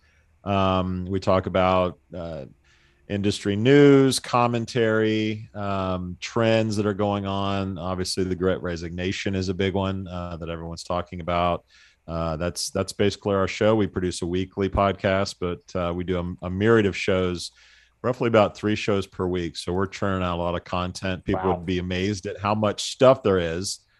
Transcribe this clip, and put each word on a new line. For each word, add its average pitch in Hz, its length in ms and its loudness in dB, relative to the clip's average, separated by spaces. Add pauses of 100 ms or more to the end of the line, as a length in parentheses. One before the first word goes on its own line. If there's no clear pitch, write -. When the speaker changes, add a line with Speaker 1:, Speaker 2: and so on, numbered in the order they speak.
(460)
Speaker 1:
Um, 92 600 0
we 95 120 -2
talk 92 280 2
about, 92 520 2 (180)
uh, 82 280 -10 (640)
industry 101 480 -2
news, 135 640 8
commentary, 110 1300 0
um, 95 680 -4
trends 113 560 2
that 104 100 0
are 104 80 0
going 101 320 -2
on. 98 500 -2
Obviously, 92 460 -4
the 92 140 -2
Great 87 260 0
Resignation 90 720 -4
is 95 140 -2
a 95 60 -2
big 95 200 0
one, 95 320 -4
uh, 87 300 -10
that 80 120 -10
everyone's 82 360 -10
talking 90 360 -6
about. 87 440 0 (420)
Uh, 82 300 -4
that's, 87 340 -6
that's 95 220 -4
basically 101 420 0
our 95 140 2
show. 110 260 2
We 104 140 2
produce 90 340 -4
a 87 40 -4
weekly 92 420 -2
podcast, 98 720 0
but, 87 180 -4 (160)
uh, 87 180 -2
we 87 120 -4
do 90 360 -4
a, 90 60 -8
a 90 40 -6
myriad 107 360 4
of 90 100 -2
shows, 92 540 -2 (520)
roughly 120 260 -2
about 107 280 4
three 104 200 0
shows 98 320 0
per - 180 -6
week. 87 300 -2
So - 160 -6
we're 95 140 0
churning 95 380 -2
out 87 140 -2
a - 20 -2
lot 87 140 -2
of 85 80 -4
content. 90 640 -4
People 92 260 0
Speaker 2:
Wow. 90 60 0
Speaker 1:
would 85 100 -10
be 90 140 0
amazed 92 460 -2
at 101 120 -8
how 104 160 0
much 104 380 -2
stuff 131 320 6
there 95 140 4
is 85 420 -4 (200)